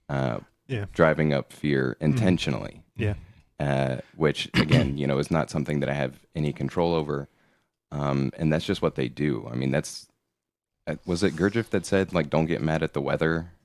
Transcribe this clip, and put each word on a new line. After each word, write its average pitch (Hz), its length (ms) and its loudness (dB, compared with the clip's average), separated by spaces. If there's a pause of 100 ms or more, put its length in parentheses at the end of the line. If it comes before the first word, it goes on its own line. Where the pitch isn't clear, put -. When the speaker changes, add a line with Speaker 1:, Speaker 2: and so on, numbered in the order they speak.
Speaker 1:
uh, 65 320 -2 (260)
Speaker 2:
Yeah. 107 260 -6
Speaker 1:
driving 78 400 4
up 67 200 -2
fear 67 480 0
Speaker 2:
Mm-hmm. 78 120 -4
Speaker 1:
intentionally. 78 720 0 (140)
Speaker 2:
Yeah. 104 180 -2 (440)
Speaker 1:
Uh, 67 400 0 (180)
which, 76 340 0
<clears throat> - 40 -18
again, 73 440 4
you 71 80 0
know, 69 120 2
is 76 120 0
not 80 200 2
something 73 300 -2
that 65 100 0
I 71 40 0
have 67 240 -4 (160)
any 76 180 -2
control 85 420 0
over. 73 340 -2 (640)
Um, 69 460 0
and 78 140 2
that's 80 120 0
just 95 180 -2
what 80 120 0
they 65 140 -2
do. 64 440 -2
I - 40 -10
mean, 65 160 -2
that's, - 340 -4 (800)
uh, 78 80 -6 (100)
was 87 200 0
it 87 100 2
Gurdjieff 101 360 0
that 92 140 -2
said, 95 300 0
like, 78 160 0
"Don't 78 160 2
get 82 160 -2
mad 78 220 0
at 76 100 -4
the 71 60 0
weather"? 80 500 0 (140)